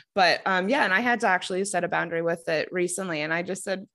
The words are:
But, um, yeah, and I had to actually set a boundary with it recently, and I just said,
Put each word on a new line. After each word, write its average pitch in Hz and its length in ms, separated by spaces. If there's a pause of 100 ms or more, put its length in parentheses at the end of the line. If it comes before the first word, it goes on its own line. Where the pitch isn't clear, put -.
(160)
But, 170 300
um, 185 220
yeah, 269 160
and 190 100
I 190 80
had 240 200
to 226 60
actually 185 380
set 180 180
a 170 40
boundary 165 360
with 170 260
it 156 220
recently, 180 500
and 156 120
I 175 100
just 196 200
said, 190 320